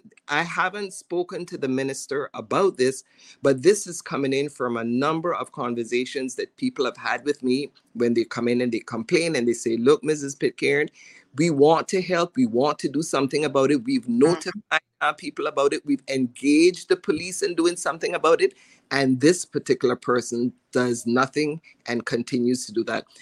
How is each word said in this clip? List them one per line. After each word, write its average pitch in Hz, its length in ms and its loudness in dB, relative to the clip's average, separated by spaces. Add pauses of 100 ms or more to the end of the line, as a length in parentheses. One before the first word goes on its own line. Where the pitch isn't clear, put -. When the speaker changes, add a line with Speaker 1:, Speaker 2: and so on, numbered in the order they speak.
(280)
Speaker 1:
I 147 160 0
haven't 180 500 -4
spoken 175 520 -6
to 170 120 -12
the 135 120 -4
minister 135 640 -4
about 127 440 0
this, 131 260 0 (380)
but 135 220 2
this 202 240 4
is 170 140 -12
coming 135 320 -4
in 143 160 -2
from 123 260 -4
a 113 80 -4
number 156 500 0
of 120 200 -8
conversations 123 840 -4
that - 220 -8
people 127 260 -2
have 117 140 -4
had 120 260 -4
with 143 180 -2
me 127 300 -2 (220)
when 120 200 0
they 117 120 2
come 120 240 -4
in 120 100 2
and 123 120 -2
they 113 80 -2
complain 160 580 -2
and 120 100 0
they 117 60 2
say, 113 240 -2
"Look, 135 260 4
Missus 143 320 -4
Pitcairn, 143 540 -2 (480)
we 165 120 2
want 147 400 4
to 190 120 0
help. 170 340 -2
We 131 100 4
want 127 340 0
to 156 100 -2
do 139 120 -2
something 143 440 -2
about 135 260 2
it. 131 140 2
We've 131 180 -2
Speaker 2:
Mm-hmm. 120 160 0
Speaker 1:
notified 165 600 0 (180)
our 151 140 0
people 147 340 -6
about 143 240 2
it. 131 140 -6
We've 143 240 -2
engaged 143 800 2
the 180 80 4
police 175 440 -4
in 175 140 -2
doing 175 220 2
something 165 360 -4
about 160 280 4
it. 196 120 2 (380)
And 131 300 2
this 170 240 4
particular 123 500 0
person 120 560 -2 (220)
does 123 340 -2
nothing 143 540 0 (260)
and 120 180 -4
continues 123 600 -2
to 107 80 -14
do 113 120 -2
that." 110 200 -6 (160)